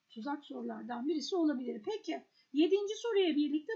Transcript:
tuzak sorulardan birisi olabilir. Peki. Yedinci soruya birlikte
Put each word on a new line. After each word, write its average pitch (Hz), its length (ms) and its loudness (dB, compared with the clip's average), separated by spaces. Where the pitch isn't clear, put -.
tuzak 285 360 -8
sorulardan 240 640 -8
birisi 330 280 -2
olabilir. 254 500 0
Peki. 403 380 -6
Yedinci 392 420 4
soruya 403 400 2
birlikte 302 400 0